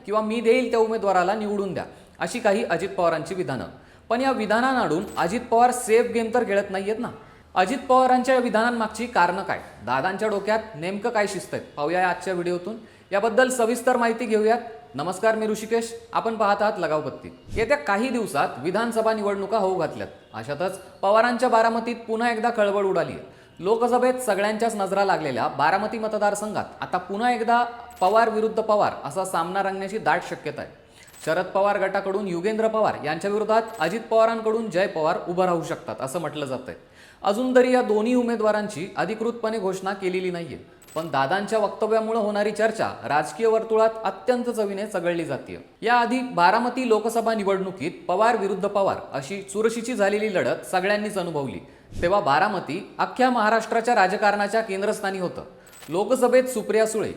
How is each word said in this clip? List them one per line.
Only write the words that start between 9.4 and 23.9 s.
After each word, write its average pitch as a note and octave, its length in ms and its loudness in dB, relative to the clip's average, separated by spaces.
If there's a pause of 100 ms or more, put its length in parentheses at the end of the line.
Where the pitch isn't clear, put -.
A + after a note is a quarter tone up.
काय, A2+ 160 -4 (260)
दादांच्या F3+ 420 0
डोक्यात G#3 320 0 (160)
नेमकं G3 340 -4
काय G#3+ 180 2
शिस्त - 260 -8
आहेत, B2 120 -6 (120)
पाहूया D#3+ 240 0
या F#3 80 2
आजच्या F3+ 240 -4
व्हिडिओतून. F3 420 -4 (360)
याबद्दल A3 380 4
सविस्तर B3 480 2
माहिती A#3 280 0
घेऊयात. A3 340 2 (360)
नमस्कार, A3 400 0
मी A3 120 -2
ऋषिकेश, A3+ 480 -2 (180)
आपण A3+ 220 -2
पाहत G3+ 260 2
आहात G3+ 160 2
लगावपत्ती. D3+ 640 -4 (160)
येत्या A3+ 220 2
काही A3 320 0
दिवसात F#3 380 0 (100)
विधानसभा A3 560 0
निवडणुका G3+ 440 -2
होऊ F#3+ 180 2
घातल्यात. C3+ 320 -4 (260)
अशातच C#3+ 440 -6
पवारांच्या A#3 720 2
बारामतीत A#3 460 2
पुन्हा A3+ 360 -2
एकदा A3+ 260 0
खळबळ G3+ 280 2
उडाली E3 260 0
आहे. D#2 100 -10 (380)
लोकसभेत A#3+ 540 2